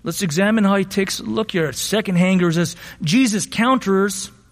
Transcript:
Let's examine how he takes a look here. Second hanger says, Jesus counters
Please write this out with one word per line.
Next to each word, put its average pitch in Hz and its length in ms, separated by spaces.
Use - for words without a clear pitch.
Let's - 200
examine 202 420
how 196 120
he 196 80
takes 196 360
a - 40
look - 260
here. 156 220
Second 202 440
hanger 180 360
says, 170 240
Jesus 208 440
counters 202 840